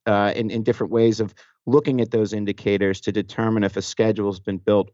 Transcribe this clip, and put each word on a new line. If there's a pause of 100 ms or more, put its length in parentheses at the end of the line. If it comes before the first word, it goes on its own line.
uh,
in,
in
different
ways
of (340)
looking
at
those
indicators
to
determine
if
a
schedule's
been
built